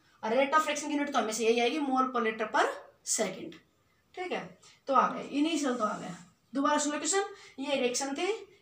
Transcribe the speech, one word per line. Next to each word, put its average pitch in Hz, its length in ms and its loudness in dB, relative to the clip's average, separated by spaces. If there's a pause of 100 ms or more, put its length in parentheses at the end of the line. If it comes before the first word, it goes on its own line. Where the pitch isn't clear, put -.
(220)
और 220 120 -2
rate 269 200 4
of 247 80 6
reaction 294 260 -2
की 294 60 -2
यूनिट 285 180 -2
तो 269 60 0
हमेशा 220 260 0
यही 240 160 4
आएगी, 262 200 2
मोल 262 340 0
per 233 80 0
liter 220 320 -2
per 339 100 4 (440)
second। 202 440 -4 (600)
ठीक 330 180 -8
है, 185 100 -4 (460)
तो 269 60 2
आ - 140 6
गए, - 140 -6
इनिशियल 285 520 0
तो 220 100 -2
आ 202 140 -2
गया। 175 180 -10 (360)
दोबारा 294 260 2
सुनो 294 200 -2
क्वेश्चन, 392 260 2 (340)
ये 269 220 -2
रिएक्शन 269 340 -2
थी, 359 180 0 (300)